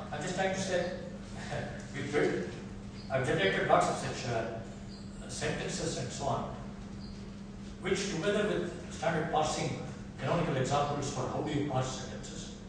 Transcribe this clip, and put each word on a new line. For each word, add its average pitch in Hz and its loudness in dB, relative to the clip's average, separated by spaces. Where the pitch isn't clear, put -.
I'm - -2
just 185 -2
trying 190 4
to - 0
say, 180 2
<laughs> - -4
we 139 -4
build, - 4
I've 131 2
generated 190 4
lots - 8
of - 2
such, 123 -2
uh, - 0
sentences - -2
and - -2
so - -4
on, - 0
which - 2
together 202 4
with - -2
standard 165 2
parsing 156 2
canonical 143 2
examples 143 2
for 127 -2
how - 0
do 151 0
you - 2
parse 131 0
sentences, - -8